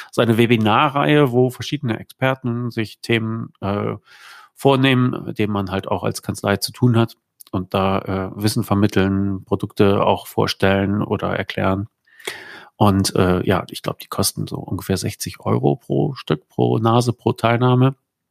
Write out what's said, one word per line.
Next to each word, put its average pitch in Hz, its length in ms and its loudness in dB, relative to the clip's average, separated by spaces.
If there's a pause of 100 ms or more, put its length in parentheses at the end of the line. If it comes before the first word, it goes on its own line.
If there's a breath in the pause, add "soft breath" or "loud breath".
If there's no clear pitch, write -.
(120)
Seine 113 260 2
Webinarreihe, 135 960 2
wo 127 200 2
verschiedene 120 480 -6
Experten 123 720 -4
sich 110 280 -6
Themen, 113 600 -4
äh, 107 340 -4 (600 loud breath)
vornehmen, 131 720 2
mit 117 120 -10
denen 104 160 0
man 98 160 -2
halt 95 180 -4
auch 101 160 -2
als - 200 -4
Kanzlei 101 340 -2
zu - 140 -6
tun 123 260 2
hat 117 180 2 (360)
und 92 240 -4
da, 95 240 0
äh, 95 320 -6 (100)
Wissen 107 220 0
vermitteln, 98 840 0
Produkte 101 580 0
auch 92 220 0
vorstellen 98 800 0
oder 95 320 -4
erklären. 98 540 -2 (840 loud breath)
Und, 98 400 2
äh, 90 300 2
ja, - 240 0
ich - 140 -14
glaub, - 160 -6
die - 80 -18
kosten 104 400 -4
so 95 80 -10
ungefähr - 420 -4
sechzig - 440 -8
Euro 123 340 0
pro 139 400 -2
Stück, - 340 -6
pro 123 300 0
Nase, 117 340 2
pro 113 200 -2
Teilnahme. 123 600 2 (380)